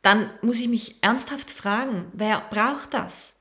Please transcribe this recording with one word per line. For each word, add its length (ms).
dann 300
muss 180
ich 100
mich 340
ernsthaft 480
fragen, 640
wer 340
braucht 460
das? 460